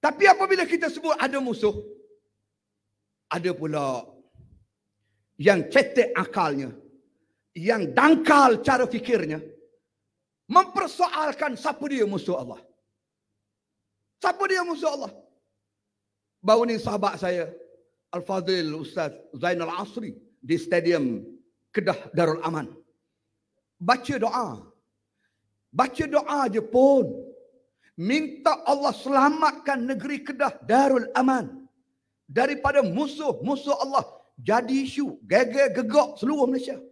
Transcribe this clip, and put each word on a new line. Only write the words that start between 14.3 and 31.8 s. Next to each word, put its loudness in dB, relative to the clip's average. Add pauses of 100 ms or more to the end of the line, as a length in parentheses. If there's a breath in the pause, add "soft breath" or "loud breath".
dia 0
musuh -4
Allah? -10 (1300)
Baru 4
ni -2
sahabat -2
saya, -4 (640)
Al-Fadhil -4
Ustaz -8 (240)
Zainal -4
Asri -10 (240)
di -2
Stadium 0 (480)
Kedah -2
Darul 0
Aman. -6 (1080)
Baca -2
doa. -4 (1040)
Baca -2
doa 0
je -2
pun. 4 (920)
Minta -2
Allah 0
selamatkan 0
negeri -6
Kedah -4
Darul 4
Aman 0 (560)